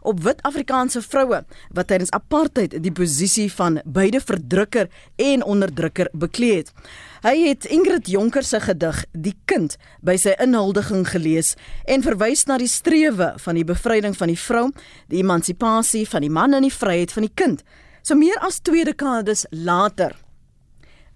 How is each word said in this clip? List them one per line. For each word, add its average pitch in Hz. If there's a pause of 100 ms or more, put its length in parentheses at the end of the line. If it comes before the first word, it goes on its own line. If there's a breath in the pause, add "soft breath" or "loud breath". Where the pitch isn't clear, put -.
op 190
wit 226
Afrikaanse 262
vroue 254 (280 loud breath)
wat 180
tydens 185
apartheid 247
die 180
posisie 180
van 165
beide 190
verdrukker 185 (280 soft breath)
en 269
onderdrukker 180
beklee 190
het. - (500 loud breath)
Hy 320
het -
Ingrid 330
Jonker 208
se 220
gedig 165
Die 165 (120)
Kind 214 (260 soft breath)
by 180
sy 190
inhuldiging 202
gelees 160 (280 loud breath)
en 262
verwys 226
na 269
die 247
strewe 294
van 170
die 165
bevryding 208
van 185
die 170
vrou, - (360 loud breath)
die 180
emansipasie 214
van 170
die 147
man 202
en 269
die 269
vryheid 175
van 214
die 220
kind. 277 (400 soft breath)
So -
meer 330
as 370
twee 330
dekades 233
later 175 (1040 soft breath)